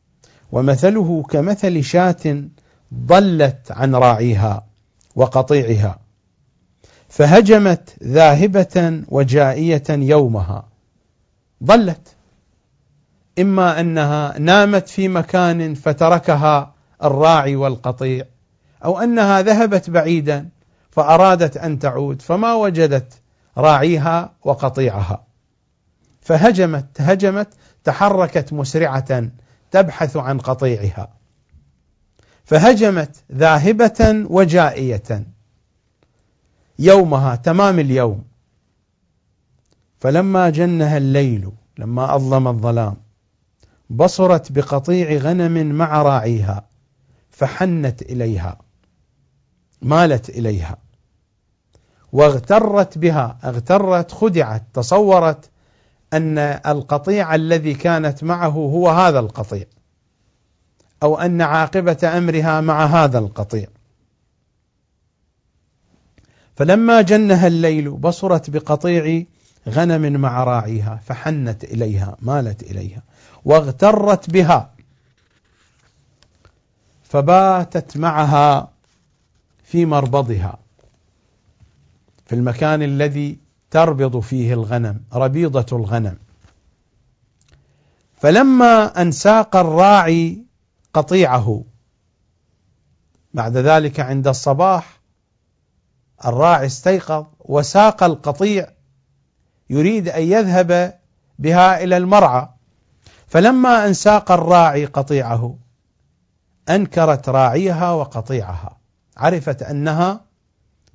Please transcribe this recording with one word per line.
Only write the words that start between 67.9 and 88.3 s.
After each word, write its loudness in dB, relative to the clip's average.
بصرت -4
بقطيع -4
غنم -2
مع -2
راعيها -6
فحنت -8
إليها، -6
مالت -6
إليها -14
واغترت 2
بها، 2
فباتت 0
معها 2
في -2
مربضها، -2
في -8
المكان -2
الذي -4
تربض 0
فيه -4
الغنم، -4
ربيضة -2
الغنم. -4
فلما 4